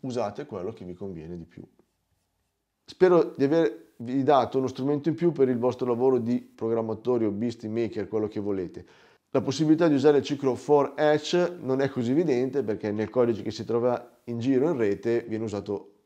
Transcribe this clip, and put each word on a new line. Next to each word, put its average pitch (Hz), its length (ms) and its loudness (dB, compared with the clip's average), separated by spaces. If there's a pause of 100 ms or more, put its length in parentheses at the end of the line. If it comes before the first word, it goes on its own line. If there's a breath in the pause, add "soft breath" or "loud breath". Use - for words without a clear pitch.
Usate 120 460 -6
quello 95 260 -8
che - 120 -16
vi 90 100 -12
conviene 87 420 -12
di 82 80 -14
più. - 180 -20 (1200)
Spero - 500 4
di 131 80 2
avervi 139 800 0
dato 135 340 4
uno 131 80 0
strumento 139 420 -2
in 151 60 0
più 170 160 2
per 139 180 4
il 123 100 0
vostro 123 280 0
lavoro 123 320 2
di 120 220 0
programmatori, 113 840 -2
hobbisti, 110 440 -4
maker, 107 400 -4
quello 110 180 -2
che 104 140 -6
volete. 98 460 -6 (440 soft breath)
La 135 100 2
possibilità 156 460 2
di 151 80 4
usare 143 240 6
il 123 60 0
ciclo 131 320 -2
for 143 400 2
each 151 640 0
non 131 200 -2
è 135 80 0
così 123 220 -2
evidente 135 520 0
perché 107 280 -4
nel 107 200 -4
codice 117 320 2
che 110 80 -6
si 104 140 -10
trova 117 600 -2
in 117 140 -8
giro 135 300 2
in 165 80 0
rete 113 460 0
viene 110 220 -6
usato 101 480 -6 (140)